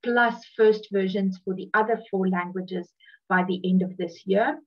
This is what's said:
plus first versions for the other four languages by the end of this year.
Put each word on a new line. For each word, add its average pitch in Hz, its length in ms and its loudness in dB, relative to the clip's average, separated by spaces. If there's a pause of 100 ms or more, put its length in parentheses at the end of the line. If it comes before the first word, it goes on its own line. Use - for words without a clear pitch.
plus 240 360 2 (160)
first 214 360 4
versions 196 520 -2
for 185 100 -4
the 190 200 -10
other 208 260 2 (100)
four 190 180 0
languages 180 640 -6 (360)
by 185 200 2
the 185 200 -4
end 185 140 4
of - 140 -6
this - 300 -8
year. 208 400 0